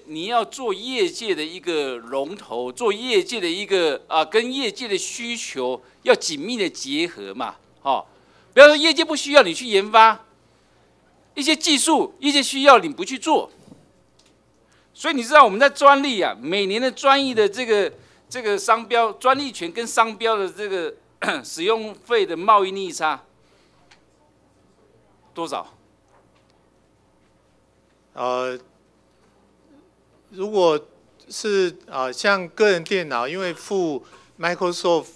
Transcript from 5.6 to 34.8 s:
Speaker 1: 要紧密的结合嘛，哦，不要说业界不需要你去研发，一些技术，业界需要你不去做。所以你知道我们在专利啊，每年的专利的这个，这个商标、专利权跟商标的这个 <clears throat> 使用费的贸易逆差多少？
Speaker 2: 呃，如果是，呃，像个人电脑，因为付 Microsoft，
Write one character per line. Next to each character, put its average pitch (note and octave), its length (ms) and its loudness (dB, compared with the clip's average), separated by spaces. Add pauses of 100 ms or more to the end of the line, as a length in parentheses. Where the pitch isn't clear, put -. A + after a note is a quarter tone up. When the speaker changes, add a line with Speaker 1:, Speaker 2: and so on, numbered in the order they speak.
Speaker 1:
要 B3 140 4
紧 D3+ 240 -6
密 A3+ 180 -6
的 F#3+ 100 -2
结 C#3+ 400 -6
合 G2+ 260 -12
嘛， A2+ 220 -8 (280)
哦， B2+ 200 -2 (500)
不 B3 60 6
要 C#4+ 60 12
说 D4+ 100 8
业 D#4 160 2
界 D#4 140 0
不 D#4+ 100 -4
需 C#4 180 -6
要 C#4 100 8
你 E3+ 100 -2
去 B3+ 140 -8
研 G#3 240 0
发， A3 340 6 (1120)
一 D4 80 -6
些 D4+ 120 2
技 D#4 220 0
术， B3 420 2
业 C#4 120 0
界 C#4 100 2
需 C4+ 220 -4
要 C4+ 160 10
你 E3 100 -4
不 D3 160 -8
去 C4 120 -10
做。 - 340 0 (1400)
所 - 140 -6
以 E4 40 -2
你 B3 100 -2
知 A#3+ 100 -8
道 D4+ 100 10
我 A3+ 60 6
们 G3 100 -2
在 C#4 100 6
专 C#4 320 6
利 B3+ 200 -2
啊， A#2+ 200 -2
每 F#3+ 240 -2
年 G3+ 160 -4
的 B3+ 100 -2
专 C#4 280 2
利 C4 140 -2
的 G#3+ 140 2
这 A#3 180 -6
个， G#3 280 0 (340)
这 B3+ 140 -10
个 G#3 160 -2
商 A3+ 280 0
标、 A3+ 280 0
专 B3+ 240 2
利 C#4 140 -8
权 E3+ 200 -10
跟 A#3 140 -8
商 A3+ 300 0
标 A3+ 200 -2
的 G3 140 -2
这 F#3+ 180 -10
个 F3+ 260 -6 (280)
<clears throat> D3+ 240 -4
使 - 180 -10
用 G#3+ 300 -2
费 A3+ 320 -2
的 E3 100 -6
贸 G3+ 300 4
易 F#3+ 60 -4
逆 F#3+ 200 -6
差 D3+ 320 -6 (2000)
多 E3 140 -8
少？ B2 200 -8 (2500)
Speaker 2:
呃， B2+ 460 -4 (1700)
如 G3 200 -8
果 F3 300 4 (480)
是， G3 480 -2 (120)
呃， B2+ 260 -6
像 F#3+ 360 0
个 G#3+ 200 2
人 F3 140 0
电 F3 260 -4
脑， B2 180 -2
因 E3+ 120 -8
为 F#3 120 -4
付 E3 540 -4 (340)
Microsoft， F3 760 -2